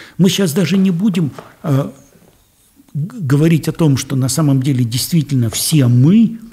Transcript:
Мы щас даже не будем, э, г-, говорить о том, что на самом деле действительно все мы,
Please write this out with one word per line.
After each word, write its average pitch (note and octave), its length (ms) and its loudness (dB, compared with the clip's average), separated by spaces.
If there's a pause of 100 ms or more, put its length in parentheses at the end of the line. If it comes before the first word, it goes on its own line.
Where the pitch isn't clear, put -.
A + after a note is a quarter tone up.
(180)
Мы F#3+ 100 4
щас F#3 240 0
даже E3+ 240 0
не F#3+ 140 2
будем, F3 400 -2 (320)
э, C#3+ 280 -2 (1040)
г-, G#3 260 -8
говорить D3+ 480 0
о D#3 40 -4
том, D3 240 2
что C3 200 -6
на C3 120 0
самом C#3 340 0
деле B2+ 220 0
действительно B2 680 -2
все C#3 380 0
мы, D#3 500 4 (140)